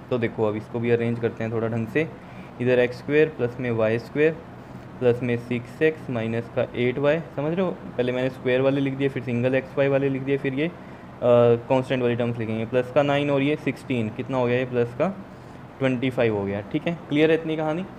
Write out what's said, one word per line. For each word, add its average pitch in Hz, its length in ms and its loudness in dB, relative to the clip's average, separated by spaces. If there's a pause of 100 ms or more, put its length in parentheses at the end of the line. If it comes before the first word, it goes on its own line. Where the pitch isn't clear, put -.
(100)
तो 127 80 0
देखो 113 260 0
अब 107 120 0
इसको 113 240 -6
भी 117 100 2
arrange 117 300 2
करते 113 240 -2
हैं 113 80 -4
थोड़ा 113 160 -2
ढंग 113 200 -2
से, 156 200 0 (520)
इधर 123 180 4
X 123 200 2
square 151 320 4
plus 120 300 -4
में 123 120 -2
Y 113 280 2
square 156 360 2 (640)
plus 120 220 4
में 120 160 0
six 120 440 -4
X 156 280 0
minus 113 460 -2
का 123 100 0 (120)
एट 123 200 2
वाई, 143 200 2 (180)
समझ 151 160 -2
रहे 185 120 0
हो, 175 60 -2 (260)
पहले 123 160 0
मैंने 127 180 0
square 127 300 0
वाले 135 200 2
लिख 135 140 0
दिए, 139 140 0
फिर 135 140 -4
single 123 320 0
X 131 240 -2
वाई 139 100 4
वाले 139 200 2
लिख 135 140 -2
दिए, 139 160 0
फिर 139 160 -2
ये, 147 120 0
अ, 175 40 -2 (1000)
constant 131 340 2
वाली 120 140 2
terms 120 220 0
लिखेंगे। 110 280 -2
Plus 123 280 0
का 147 80 6
नाइन 143 280 2
और 139 120 2
ये 147 140 2
सिक्सटीन, 123 600 -2
कितना 131 200 -4
हो 123 100 2
गया 120 120 2
ये, 131 80 0
Plus 120 280 0
का 165 140 2 (720)
ट्वेंटी 131 320 2
फ़ाइव 120 260 2
हो 98 80 0
गया, 98 180 -2
ठीक 151 240 -4
है। 170 100 -2 (120)
Clear 151 220 4
है 160 60 4
इतनी 160 200 -2
कहानी। 156 280 -2 (140)